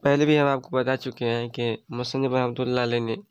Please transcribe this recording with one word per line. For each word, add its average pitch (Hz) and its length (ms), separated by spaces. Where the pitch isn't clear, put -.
پہلے 143 220
بھی 151 140
ہم 143 80
آپ 135 140
کو - 160
بتا 127 200
چکے 120 320
ہیں 117 200
کہ 117 260
مصنف 123 420
رحمۃ 123 260
اللہ 127 220
علیہ 120 200
نے 113 140